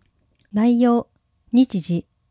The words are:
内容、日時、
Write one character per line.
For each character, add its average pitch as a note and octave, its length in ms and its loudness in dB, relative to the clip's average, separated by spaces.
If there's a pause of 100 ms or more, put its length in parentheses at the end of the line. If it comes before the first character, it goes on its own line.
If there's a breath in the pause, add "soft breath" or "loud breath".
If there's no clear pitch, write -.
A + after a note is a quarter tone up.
(520)
内 A#3 300 0
容、 A#3+ 260 0 (440)
日 A#3+ 280 0
時、 E3+ 260 -6 (240)